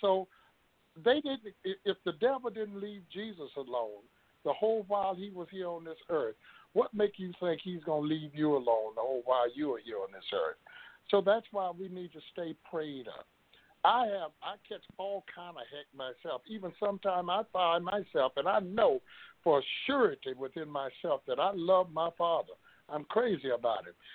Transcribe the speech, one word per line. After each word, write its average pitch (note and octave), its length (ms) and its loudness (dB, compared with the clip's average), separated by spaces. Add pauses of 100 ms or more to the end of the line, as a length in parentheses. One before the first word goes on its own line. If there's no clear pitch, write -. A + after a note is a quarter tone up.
so F#3+ 260 4 (760)
they C4+ 180 6
didn't, C4 340 -6 (100)
i-, F#3+ 200 -4
if F#3+ 200 0
the F3+ 140 0
devil B3+ 300 2
didn't G#3 320 -8
leave G#3 200 -10 (100)
Jesus F#3 440 -10
alone A#2+ 480 -6 (400)
the D3 100 2
whole A3 340 2
while G3 280 0
he G3 140 -8
was F3+ 200 -10
here F#3 200 -6
on E3 160 -8
this D#3+ 120 -10 (120)
earth, C3 260 0 (380)
what - 200 2
make G#3 240 2
you F#3 220 -8
think E3+ 240 0
he's F3 220 -6
gonna D3+ 200 2
leave D3+ 300 -2
you D3+ 200 4
alone A2+ 400 2
the A2+ 60 -2
whole B2+ 240 -2
while B2 300 4
you C#3+ 180 -2
are A2+ 100 -6
here A2+ 140 -8
on F#2+ 140 -6
this F#2+ 100 -16 (120)
earth? D#2+ 240 0 (520)
So G3+ 120 4
that's G#3 280 2
why F#3+ 220 -4
we F3+ 160 -10
need F3+ 260 -12
to D#3+ 60 -18 (120)
stay E3 220 -6 (160)
prayed C#3+ 380 -6
up. E2 180 -14 (580)
I A#3 220 6
have, F#3+ 260 -4 (120)
I F#3 120 -8 (120)
catch G3 160 -12 (160)
all G3 240 -6 (100)
kind F3 240 -14
of C3 140 -10
heck C#3+ 160 -14 (100)
myself. C3 500 -8
Even F#3+ 320 -8
sometimes F#3+ 520 0
I G3 100 2 (100)
find F3 320 2
myself, F3 540 0
and C#3+ 100 0
I G#3 120 4
know F#3 420 4 (420)
for D3 160 8
a C3 40 0 (240)
surety F#3+ 500 2
within C3+ 320 -8
myself C#3 580 -4
that B2+ 120 0
I F3 160 4
love F#3 360 4
my E3 240 -2
Father. E3+ 380 0 (360)
I'm D3 160 -6
crazy G3 440 0
about A#2 380 0
it. F2 80 -18 (200)